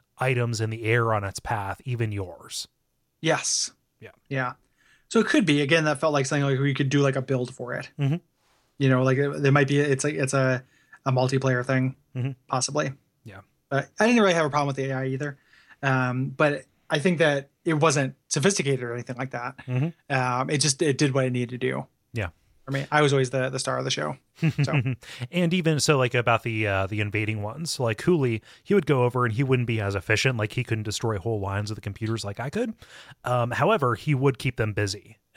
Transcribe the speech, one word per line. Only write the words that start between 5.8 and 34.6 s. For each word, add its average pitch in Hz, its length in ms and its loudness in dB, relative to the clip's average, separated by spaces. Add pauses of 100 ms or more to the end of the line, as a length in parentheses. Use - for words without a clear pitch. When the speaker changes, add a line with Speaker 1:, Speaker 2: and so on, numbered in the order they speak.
Speaker 2:
that 151 140 0
felt 160 140 0
like 139 120 2
something, 143 200 0
like, 135 140 0
we 139 140 0
could 135 160 0
do, 143 120 2
like, 135 140 2
a 139 60 -2
build 123 320 -4
for 123 200 -10
it. - 260 -10
Speaker 1:
Mm-hmm. 139 160 0 (640)
Speaker 2:
You 135 120 2
know, 131 140 4
like, 131 140 2
uh, 143 200 0
there 139 160 4
might 143 160 6
be, 143 100 4
it's 143 240 0
like, 151 120 -2
it's 135 180 -2
a, 131 280 0 (440)
a 135 80 0
multiplayer 127 520 0
thing, 131 300 0 (180)
Speaker 1:
Mm-hmm. 131 180 -4 (180)
Speaker 2:
possibly. 143 420 -2 (320)
Speaker 1:
Yeah. 98 160 -20 (300)
Speaker 2:
But 139 180 -2 (100)
I 214 80 4
didn't 240 160 4
really 196 120 6
have 165 120 2
a 143 40 -2
problem 143 180 0
with 139 80 -4
the 135 140 -4
A 135 40 -4
I 131 120 -4
either. 139 320 -6 (440)
Um, 131 540 0
but 147 300 2 (240)
I 151 100 0
think 170 200 2
that 143 300 2 (140)
it 165 120 0
wasn't 143 400 2 (120)
sophisticated 139 560 0
or 120 100 -6
anything 120 220 -8
like 131 160 -8
that. 123 240 -8 (100)
Speaker 1:
Mm-hmm. 135 480 -4
Speaker 2:
Um, 127 360 -2
it 151 80 0
just, 143 240 0
it 147 160 2
did 139 160 2
what 135 100 2
it 127 80 0
needed 123 200 -4
to 123 60 -8
do. 131 300 -4 (240)
Speaker 1:
Yeah. 98 200 -4 (340)
Speaker 2:
For 135 60 -10
me. 139 200 -4
I 151 100 4
was 143 120 4
always 135 160 2
the, 131 200 -2
the 135 100 -6
star 131 180 -4
of 131 80 -6
the 135 60 -4
show. 151 260 -4 (460)
So. 147 180 0 (260)
Speaker 1:
<laughs> - 240 -12
And 175 220 0
even 160 260 2
so, 147 180 6
like, 127 160 2
about 120 300 4
the, 110 240 -2
uh, 95 200 2
the 104 120 -4
invading 107 420 -2
ones, 117 380 -6
like, 113 200 0
Hooli, 135 420 2 (220)
he - 100 0
would 202 120 4
go 131 180 4
over 123 200 2
and 117 100 2
he 123 100 0
wouldn't 127 240 2
be 113 120 -2
as 101 160 -2
efficient. 113 420 0
Like, 107 160 -2
he 127 100 -2
couldn't 110 200 -4
destroy 107 340 -4
whole 110 220 -4
lines 101 320 -4
of 107 40 -6
the 104 60 -12
computers 110 440 -6
like 101 140 -8
I 127 100 -6
could. 220 240 -4 (500)
Um, 123 280 0
however, 143 440 2
he - 200 -2
would 131 240 2
keep - 180 -4
them 110 160 0